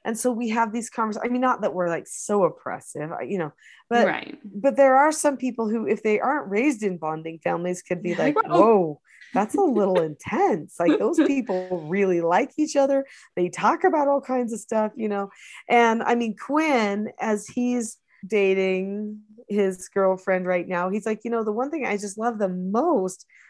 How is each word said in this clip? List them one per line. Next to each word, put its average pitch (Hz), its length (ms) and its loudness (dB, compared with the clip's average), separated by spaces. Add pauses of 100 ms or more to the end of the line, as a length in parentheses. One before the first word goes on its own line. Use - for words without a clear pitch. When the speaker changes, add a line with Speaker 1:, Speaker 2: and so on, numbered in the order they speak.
Speaker 1:
and 220 140 -4
so 247 140 0
we 233 160 -4
have 220 240 0
these 233 180 -6
convers-, 214 340 -4
I 247 40 -2
mean, 247 120 -2
not 247 220 2
that 208 100 0
we're, 175 160 -2
like, 165 200 -6
so 208 340 -2
oppressive, - 720 -4
I, - 100 -8
you 180 160 -6
know, 156 140 -6 (360)
but, 233 180 4
Speaker 2:
Right. - 380 -6
Speaker 1:
but 202 320 -2
there 262 200 6
are 302 160 6
some 294 240 0
people 233 340 -4
who, 226 160 -2
if 208 160 -2
they 214 160 2
aren't 262 320 -2
raised 220 320 0
in 185 160 -2
bonding 160 400 -8
families, 175 420 -4
could 175 220 -6
be - 80 -4
Speaker 2:
Yeah, 202 80 -2
Speaker 1:
like, 294 160 2
Speaker 2:
like, 427 140 2
"Whoa." - 100 4
Speaker 1:
"Whoa, 190 420 4 (340)
that's 214 200 0
a 381 80 2
little 196 380 2
Speaker 2:
<laughs> - 0 -
Speaker 1:
intense." 175 800 -2
Like, 170 180 4
those 302 220 2
people 185 680 0
really 185 340 2
like 175 360 2
each 302 160 -2
other. 269 320 2 (300)
They 180 140 0
talk 254 340 2
about 302 240 2
all 277 120 2
kinds 247 320 -2
of 214 60 -6
stuff, 214 380 -2
you 220 120 -4
know? 202 220 -4 (380)
And 233 340 4
I 240 140 2
mean, 226 200 -2
Quinn, 233 840 0
as 208 260 -2
he's 247 520 -4 (280)
dating 196 920 0 (300)
his 196 400 -2
girlfriend 190 560 0
right 180 200 -2
now, 180 220 -2
he's 208 160 -4
like, 220 200 -4
"You 226 60 -6
know, 226 140 -2
the 214 80 -2
one 254 180 -4
thing 302 160 -4
I 208 120 -2
just 202 180 -10
love 226 220 -4
the 202 100 0
most, 190 800 -2 (240)